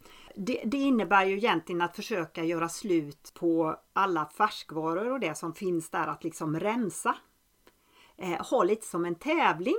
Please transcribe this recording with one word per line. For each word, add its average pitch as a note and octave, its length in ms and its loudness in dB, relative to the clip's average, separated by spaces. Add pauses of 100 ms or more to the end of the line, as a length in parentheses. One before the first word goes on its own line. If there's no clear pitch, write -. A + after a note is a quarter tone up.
(340)
Det, G#3 300 -4
det A3 140 0
innebär G#3 460 6
ju G3 120 2
egentligen G3+ 460 0
att F3 140 0
försöka F3 480 -4
göra E3 240 0
slut E3 680 -4
på E3 420 0 (160)
alla F3 340 0
färskvaror E3 840 -2
och C4+ 80 -4
det D#3+ 180 -2
som E3 160 -8
finns F3 360 -4
där E3+ 160 -2
att D3+ 180 -6
liksom D#3 360 -4
rensa. A3 560 -2 (1000)
Eh, F3+ 300 -4
ha A#3+ 180 4
lite G#3+ 220 0
som E3+ 180 -4
en E3+ 100 -2
tävling B3 640 2